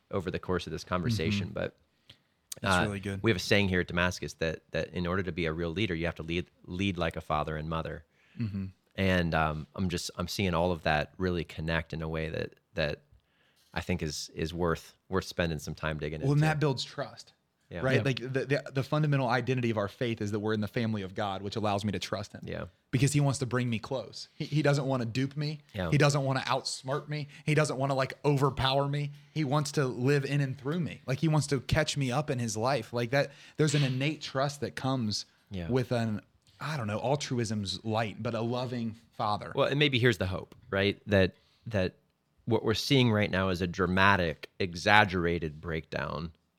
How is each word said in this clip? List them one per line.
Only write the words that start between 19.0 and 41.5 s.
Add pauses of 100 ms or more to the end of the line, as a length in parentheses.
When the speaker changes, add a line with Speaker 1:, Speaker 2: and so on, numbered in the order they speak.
Speaker 2:
identity
of
our
faith
is
that
we're
in
the
family
of
God,
which
allows
me
to
trust
him.
Speaker 1:
Yeah. (260)
Speaker 2:
Because
he
wants
to
bring
me
close.
He,
he
doesn't
wanna
dupe
me. (160)
Speaker 1:
Yeah.
Speaker 2:
He
doesn't
wanna
outsmart
me. (180)
He
doesn't
wanna,
like, (100)
overpower
me. (240)
He
wants
to
live
in
and
through
me.
Like,
he
wants
to
catch
me
up
in
his
life.
Like
that, (260)
there's
an
innate
trust
that
comes (240)
Speaker 1:
Yeah.
Speaker 2:
with
an, (380)
I
don't
know,
altruism's
light,
but
a
loving (240)
father.
Speaker 1:
Well,
and
maybe
here's
the
hope, (160)
right?
That, (320)